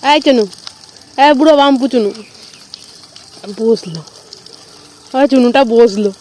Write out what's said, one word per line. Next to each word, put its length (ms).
এই 140
চুনু, 180
এ 20
বুড়ো 220
বাম্পু 320
চুনু 180
বসলো, 400
ওই 160
চুনুটা 280
বসলো। 360